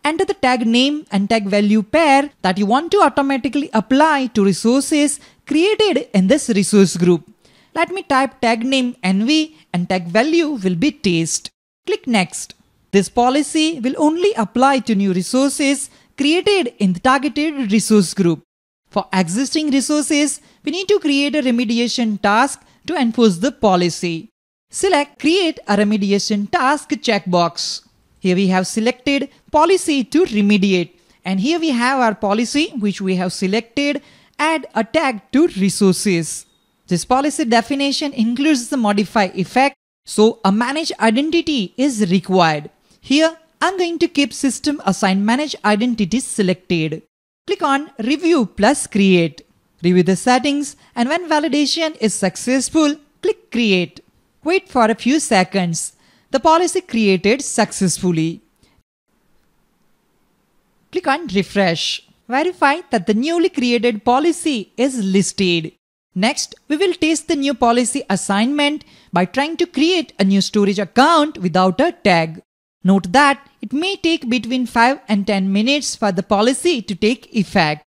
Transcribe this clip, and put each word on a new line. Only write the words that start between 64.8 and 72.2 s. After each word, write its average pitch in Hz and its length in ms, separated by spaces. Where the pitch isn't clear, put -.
listed. 185 680
Next, 220 400
we 294 80
will 359 180
test 320 340
the 330 100
new 277 160
policy 240 560
assignment 277 720
by 180 120
trying 285 320
to 349 80
create 330 540
a - 40
new 196 180
storage 202 380
account 294 580
without 185 420
a 330 120
tag. 165 500